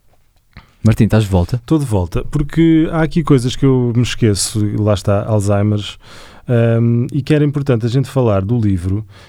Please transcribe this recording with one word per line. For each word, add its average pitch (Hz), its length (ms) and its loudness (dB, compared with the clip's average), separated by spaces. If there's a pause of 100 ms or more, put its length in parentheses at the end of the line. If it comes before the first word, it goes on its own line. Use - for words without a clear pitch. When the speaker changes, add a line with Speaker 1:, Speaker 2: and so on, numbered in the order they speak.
(840)
Speaker 1:
Martim, 117 220 4
estás 107 180 2
de 98 60 -4
volta? 95 280 0
Speaker 2:
Estou 160 220 0
de 143 60 -2
volta, 107 400 -4
porque 160 680 0
há 165 100 -2
aqui 160 220 0
coisas 127 320 0
que - 100 -2
eu 127 300 2
me 123 80 2
esqueço, 104 640 -2
e 104 120 -4
lá 107 160 2
está, 101 320 -2
Alzheimer's, 104 720 -2 (500)
ahm, 117 640 2
e 143 100 -2
que 156 120 0
era 147 100 2
importante 139 420 0
a 117 40 0
gente 127 180 0
falar 107 380 0
do 120 140 0
livro. 98 460 -2 (240)